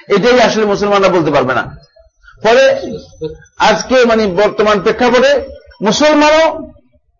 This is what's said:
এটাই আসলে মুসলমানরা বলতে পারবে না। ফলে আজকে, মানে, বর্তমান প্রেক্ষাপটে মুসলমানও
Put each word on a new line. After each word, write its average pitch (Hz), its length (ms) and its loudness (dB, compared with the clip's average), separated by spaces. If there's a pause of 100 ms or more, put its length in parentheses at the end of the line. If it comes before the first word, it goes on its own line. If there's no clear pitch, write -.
এটাই 240 340 2
আসলে 214 240 0
মুসলমানরা 196 440 0
বলতে 165 220 0
পারবে 131 220 0
না। 117 240 -6 (680)
ফলে 269 320 4 (800)
আজকে, 233 480 0
মানে, 220 220 0
বর্তমান 202 520 -2
প্রেক্ষাপটে 247 640 0 (380)
মুসলমানও 302 880 0 (480)